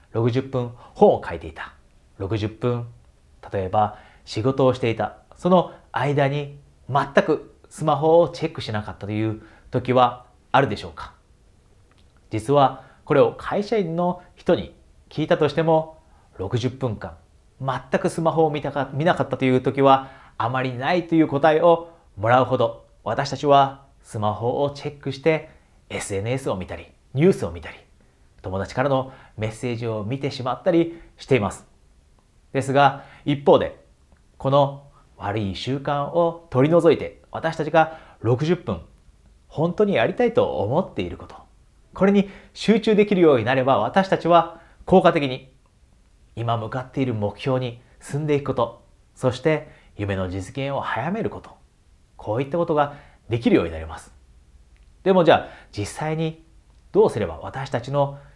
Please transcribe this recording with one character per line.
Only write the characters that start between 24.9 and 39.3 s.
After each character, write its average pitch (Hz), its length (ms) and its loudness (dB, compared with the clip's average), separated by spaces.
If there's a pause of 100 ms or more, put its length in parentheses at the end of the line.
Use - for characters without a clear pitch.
ッ - 40 -20
ク 139 100 -6
し 135 100 -12
て、 160 280 -2 (400)
エ 101 100 -8
ス 98 160 -8
エ 98 60 -4
ヌ 107 80 -6
エ 127 80 -2
ス 139 120 -8
を 117 60 -4
見 87 120 -8
た 87 80 -12
り、 82 120 -16 (260)
ニ 135 100 0
ュ 180 60 6
ー 190 40 6
ス - 120 -8
を 85 60 -8
見 82 100 -14
た - 100 -16
り、 - 60 -20 (640)
友 95 180 -6
達 98 160 -8
か 127 80 0
ら 143 60 -2
の 131 240 -2 (240)
メ 107 100 -4
ッ 110 40 -8
セ 123 220 -8
ー - 20 -6
ジ 117 120 -6
を 110 160 -6
見 127 160 -6
て 139 100 -6
し 127 140 -10
ま 123 100 -4
っ - 100 -10
た 190 80 0
り 165 280 2 (180)
し - 80 -20
て 135 100 2
い 123 40 4
ま 98 120 -2
す。 - 160 -16 (840)
で 135 100 -2
す 135 120 -4
が、 139 300 4 (220)
一 143 200 -2
方 160 120 8
で、 - 260 -6 (540)
こ - 120 -4
の 139 380 2 (300)
悪 104 220 -6
い 98 160 -4
習 131 220 -6
慣 143 280 -4
を 170 440 -2
取 131 200 4
り 165 40 2
除 165 180 6
い 120 60 4
て、 - 240 -10 (100)
私 160 240 -6
た 160 80 -6
ち 151 80 -8
が 160 280 2 (220)
六 120 220 0
十 165 120 0
分、 95 260 -8 (640)